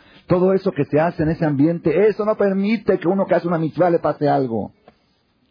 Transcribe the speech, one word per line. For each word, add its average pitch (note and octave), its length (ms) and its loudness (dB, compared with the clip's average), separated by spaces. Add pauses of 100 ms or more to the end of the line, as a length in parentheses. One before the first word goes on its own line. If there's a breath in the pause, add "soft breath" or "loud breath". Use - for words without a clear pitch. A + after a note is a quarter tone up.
(260 loud breath)
todo F#3 280 2
eso F#3+ 180 -2
que C#3+ 140 -4
se C#3+ 120 0
hace D#3+ 240 0
en D3+ 60 0
ese E3 160 -2
ambiente, D#3+ 640 2
eso G#3 160 -2
no G#3+ 120 0
permite G3+ 640 0
que D#3 100 -4
uno F#3+ 180 0
que F#3 80 0
hace E3 120 0
una E3+ 120 -2
mitzvah E3 320 0
le E3+ 80 2
pase D3 300 -2
algo. A#2+ 440 -2 (800)